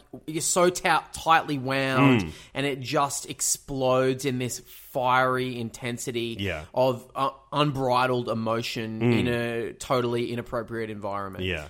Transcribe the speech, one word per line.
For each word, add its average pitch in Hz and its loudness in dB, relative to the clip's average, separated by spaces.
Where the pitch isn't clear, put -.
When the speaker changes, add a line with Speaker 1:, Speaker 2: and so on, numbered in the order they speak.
Speaker 1:
you're 156 -6
so 180 4
ta-, 175 2
tightly 156 2
wound 135 4
Speaker 2:
Mm. 78 -6
Speaker 1:
and 135 -2
it 139 -2
just 139 -2
explodes 131 0
in 127 -2
this 123 -4
fiery 127 0
intensity 117 -6
Speaker 2:
Yeah. 85 -4
Speaker 1:
of, 127 0
uh, 135 0
unbridled 127 2
emotion 113 -4
Speaker 2:
Mm. 117 4
Speaker 1:
in 120 2
a 117 -4
totally 120 -2
inappropriate 113 -6
environment. 98 -6
Speaker 2:
Yeah. 80 -4